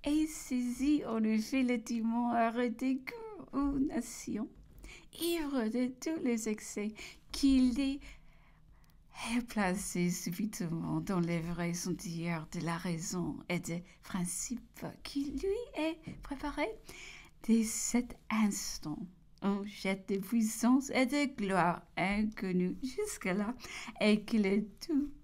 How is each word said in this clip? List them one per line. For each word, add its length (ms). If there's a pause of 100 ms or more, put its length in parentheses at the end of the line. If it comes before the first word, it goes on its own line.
est 220
saisie 760
en 200
effet 360
le 220
timon 460
arrêté 720 (500)
aux 280
nations, 680 (760)
ivre 460
de 200
tous 360
les 240
excès, 460 (400)
qu'il 480
est 180 (1500)
placé 600
subitement 920
dans 180
les 220
vrais 320
sentiers 680 (140)
de 80
la 160
raison 640 (100)
et 100
des 240 (180)
principes 840 (180)
qui 280
lui 520
est 160 (240)
préparé. 460 (720)
Dès 200
cet 540 (140)
instant, 760 (360)
un 240
jet 420
de 120
puissance 720
et 160
de 180 (100)
gloire 460 (160)
inconnu 840
jusque-là, 720 (460)
et 240
que 140
le 280 (140)
tout 320 (120)